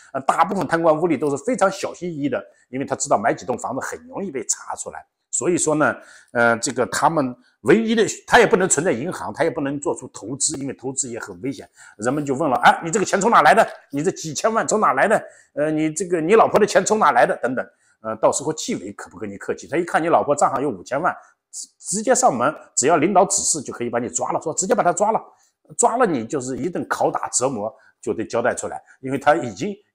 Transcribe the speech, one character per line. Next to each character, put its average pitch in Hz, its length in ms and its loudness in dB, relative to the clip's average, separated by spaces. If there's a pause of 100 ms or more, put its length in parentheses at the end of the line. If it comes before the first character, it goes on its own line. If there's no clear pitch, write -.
(140)
呃， 135 80 -6
大 165 240 2
部 190 80 -2
分 180 140 -2
贪 165 120 0
官 165 160 6
污 156 120 0
吏 156 100 2
都 143 180 0
是 135 80 -6
非 254 120 0
常 196 160 2
小 - 220 -6
心 175 180 -8
翼 160 40 -8
翼 143 140 -2
的， 107 140 -4 (260)
因 127 100 -6
为 139 60 -4
他 131 100 -4
知 139 140 -4
道 139 80 4
买 110 160 0
几 123 120 -12
栋 120 120 -4
房 98 160 -8
子 131 60 -8
很 120 280 -10
容 185 160 -10
易 196 60 -8
被 131 160 -8
查 - 300 -8
出 - 160 -12
来。 78 120 -16 (280)
所 - 180 -2
以 175 80 2
说 151 180 0
呢， 139 180 2 (380)
呃， 117 280 4
这 135 120 -2
个 120 140 0
他 - 240 0
们 139 260 -2 (260)
唯 123 140 4
一 226 180 2
的， 220 120 2 (200)
他 240 140 6
也 208 80 8
不 156 80 2
能 185 140 2
存 151 160 2
在 180 80 2
银 135 180 -4
行， - 220 -10
他 139 100 -2
也 165 60 2
不 147 100 -4
能 143 220 -4
做 170 120 -2
出 127 200 -10
投 107 240 -12
资， 156 200 -4
因 139 80 -8
为 127 80 -6
投 131 200 -10
资 127 160 -6
也 113 100 -10
很 95 220 -12
危 131 100 -4
险。 - 180 -14 (280)
人 117 160 -2
们 151 120 -4
就 139 100 -2
问 151 140 0
了 120 140 2
，“啊， 196 180 6
你 170 80 -6
这 160 80 0
个 190 60 0
钱 202 160 0
从 196 100 2
哪 190 120 6
来 156 120 8
的？ 202 140 4 (240)
你 139 100 -4
这 170 100 0
几 156 220 -8
千 220 200 -2
万 214 120 0
从 196 140 0
哪 165 140 4
来 147 160 4
的？ 208 120 2 (340)
呃， 147 140 0
你 156 220 0
这 175 160 -6
个， 170 140 0
你 170 140 4
老 180 120 8
婆 - 100 2
的 208 80 4
钱 190 200 2
从 214 140 0
哪 160 120 4
来 143 140 6
的？” 143 180 2
等 123 100 -2
等。 110 120 -4 (340)
呃， 110 180 -6
到 135 140 2
时 - 120 -4
候 156 100 -2
纪 202 220 -6
委 101 180 -8
可 - 160 -16
不 - 80 -20
跟 107 120 -10
你 98 80 -12
客 - 160 -6
气， - 140 -14
他 131 80 -6
一 175 80 0
看 175 180 -2
你 160 60 -2
老 123 160 4
婆 139 100 0
账 165 180 2
上 123 100 -4
有 147 80 -2
五 95 120 -8
千 139 200 -4
万， 165 120 0 (380)
直-， - 160 -16 (300)
直 220 40 -4
接 247 140 2
上 226 180 4
门， 127 200 0 (200)
只 - 140 0
要 170 80 4
领 165 180 2
导 147 120 6
指 - 160 -2
示 - 200 -2
就 113 120 -10
可 123 100 -10
以 120 60 -4
把 120 100 -2
你 120 80 -2
抓 123 240 -4
了， - 80 -2
说 156 140 -6
直 - 120 -4
接 196 80 -2
把 214 80 2
他 175 120 2
抓 208 180 0
了， 208 80 0 (580)
抓 233 200 2
了 262 80 4
你 139 200 0
就 139 140 -4
是 127 160 -6
一 127 140 -6
顿 160 180 -6
拷 - 240 -2
打 - 180 -6
折 131 200 0
磨， 110 240 -6 (260)
就 107 140 -4
得 104 100 -6
交 113 200 -2
代 117 100 2
出 - 140 -6
来， 82 120 -10 (220)
因 131 100 -8
为 135 60 -2
他 147 180 4
已 127 200 -4
经 185 200 -6 (200)